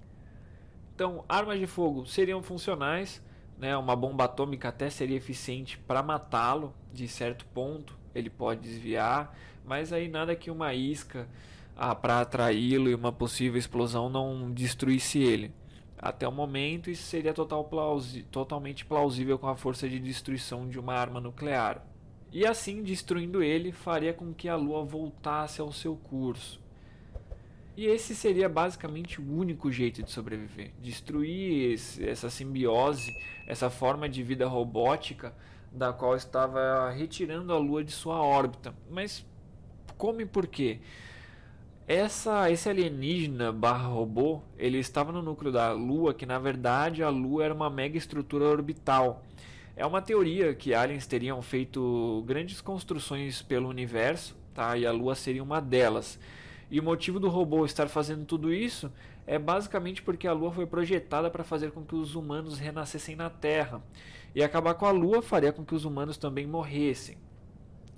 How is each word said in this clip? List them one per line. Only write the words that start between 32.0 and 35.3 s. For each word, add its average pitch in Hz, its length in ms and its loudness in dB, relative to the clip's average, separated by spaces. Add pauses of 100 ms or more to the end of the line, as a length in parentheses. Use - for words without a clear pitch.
essa 120 240 -4
simbiose, 127 800 2 (380)
essa 127 200 -2
forma 139 400 0
de 131 140 -4
vida 127 240 0
robótica 123 880 0 (380)